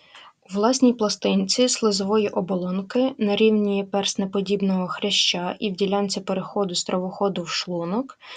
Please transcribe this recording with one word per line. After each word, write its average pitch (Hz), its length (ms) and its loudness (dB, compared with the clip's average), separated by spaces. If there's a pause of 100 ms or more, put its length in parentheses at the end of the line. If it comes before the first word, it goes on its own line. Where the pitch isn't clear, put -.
(500)
У 185 40 -8
власній 240 380 6
пластинці 202 760 0
слизової 202 600 2
оболонки 196 880 -2
на 202 180 2
рівні 208 480 4
перснеподібного 196 1040 0
хряща 190 680 -2
і 214 120 -2
в 180 60 -6
ділянці 196 440 0
переходу 190 540 -4
стравоходу 185 680 -2
в 165 60 -10
шлунок 180 680 -4 (180)